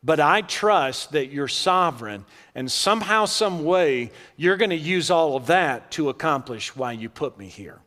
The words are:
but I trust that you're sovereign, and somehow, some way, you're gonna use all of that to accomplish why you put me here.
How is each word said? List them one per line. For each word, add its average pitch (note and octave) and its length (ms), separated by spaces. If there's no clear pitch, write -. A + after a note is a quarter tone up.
but D3+ 180
I E3+ 220
trust F3 680
that C#3 200
you're C#3+ 160
sovereign, B2 760
and B2+ 160
somehow, G#3+ 540
some F#3 400
way, D3 480
you're F3+ 220
gonna G3 160
use E3 360
all E3 240
of C3 120
that D#3 460
to D3 180
accomplish C3 680
why B2+ 160
you A2+ 160
put B2 300
me G2 100
here. F2 380